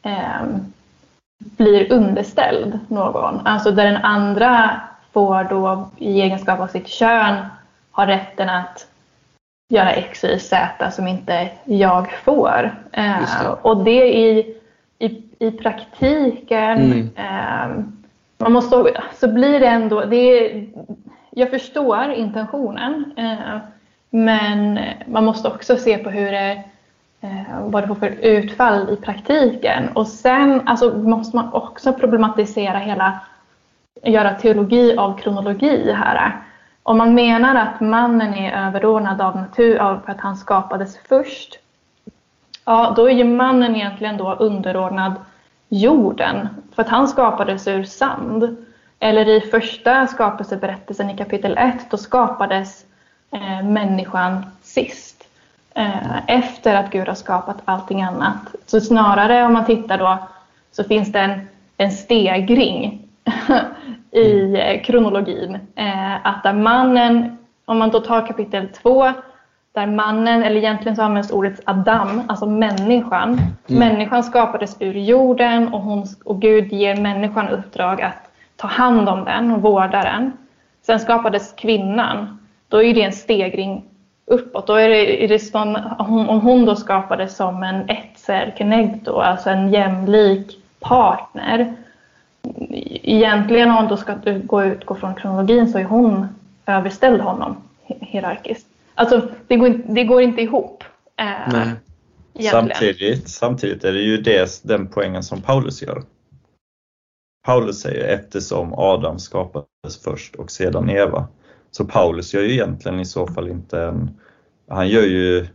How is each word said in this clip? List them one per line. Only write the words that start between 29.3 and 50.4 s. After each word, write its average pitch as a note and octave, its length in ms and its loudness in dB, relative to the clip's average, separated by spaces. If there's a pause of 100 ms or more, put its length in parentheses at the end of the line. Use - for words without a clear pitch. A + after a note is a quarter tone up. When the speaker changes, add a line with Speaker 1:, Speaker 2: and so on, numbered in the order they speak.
Speaker 1:
Och G#3+ 120 0
sen, C4+ 640 2
alltså, A#3+ 260 2
måste A3+ 420 0
man A#3 160 -4
också - 400 -4
problematisera G#3+ 880 0
hela, F#3+ 400 -2 (840)
göra G#3+ 320 2
teologi A3+ 640 4
av G3 220 0
kronologi G3+ 760 0
här. - 400 0 (500)
Om A3 160 2
man A#3 160 6
menar A#3+ 400 4
att - 260 0
mannen A3+ 540 2
är G3 320 -4
överordnad G3+ 540 0
av F#3 160 -2
natur, A3 420 2
av, G3 260 0
för G3+ 80 -12
att G3 80 -12
han G3 160 -6
skapades G3 600 -4 (100)
först, - 500 -2 (1080)
ja, A3+ 320 2
då A#3 140 6
är - 40 6
ju B3 100 4
mannen B3 520 2
egentligen G#3 400 -6
då F#3+ 180 -4
underordnad F#3+ 800 -2 (560)
jorden, G#3 800 2 (260)
för A3+ 80 -2
att A3 60 -2
han B3+ 200 2
skapades G3+ 600 0
ur G3 160 -2
sand. A#3 720 -4 (440)
Eller G#3+ 280 4
i G#3+ 120 6
första A#3 680 0
skapelseberättelsen G3 1040 -6